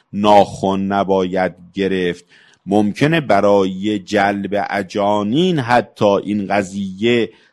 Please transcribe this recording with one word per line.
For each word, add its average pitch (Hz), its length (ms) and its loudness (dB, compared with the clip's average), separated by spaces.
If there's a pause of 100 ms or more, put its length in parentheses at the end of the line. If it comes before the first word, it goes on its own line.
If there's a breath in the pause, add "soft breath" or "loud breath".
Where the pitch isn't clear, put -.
(140 soft breath)
ناخن 98 640 2
نباید 95 760 -2 (180)
گرفت. 92 520 -2 (400 soft breath)
ممکنه 107 560 0
برای 101 800 2
جلب 98 680 -2
اجانین 104 880 -2
حتی 117 460 0
این 101 420 0
قضیه 98 800 -2 (240 soft breath)